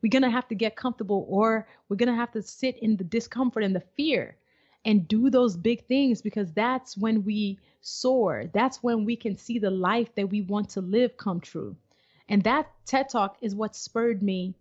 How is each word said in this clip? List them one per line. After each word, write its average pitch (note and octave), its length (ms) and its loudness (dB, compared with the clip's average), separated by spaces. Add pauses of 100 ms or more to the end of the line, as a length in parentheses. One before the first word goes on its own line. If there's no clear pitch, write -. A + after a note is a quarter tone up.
We're A3 80 2
gonna C4 200 4
have B3 200 -2
to A3 60 -4
get G#3+ 200 -2
comfortable, G#3 540 -2
or A3 400 2 (180)
we're G3+ 80 -4
gonna A#3+ 200 0
have A#3 180 -4
to A3 80 -6
sit - 380 -6
in A3 180 2
the F#3 80 -4
discomfort A#3 580 -2
and F#3+ 100 0
the F#3 220 -4
fear C#4 400 0 (500)
and G#3 220 4
do A3+ 220 4
those B3 260 4
big D#3+ 320 0
things, C4 340 2
because G#3 300 -4
that's B3 460 -2
when A3 260 0
we G3+ 340 -2 (220)
soar. F#3+ 760 0
That's B3 300 2
when A#3 220 0
we A#3 100 0
can A3 220 -4
see A#3+ 200 -6
the G3+ 120 2
life F#3+ 460 0
that G3 140 -2
we G#3 120 -2
want G3+ 300 -4
to G3 100 -6
live A3 340 0
come F3+ 240 -4
true. - 380 -10 (500)
And G3+ 160 4
that C#4 260 2 (160)
ted C4+ 220 0
Talk G3+ 320 -2
is G3+ 160 -4
what G#3+ 220 -6
spurred A3+ 440 -2
me F#3 400 -2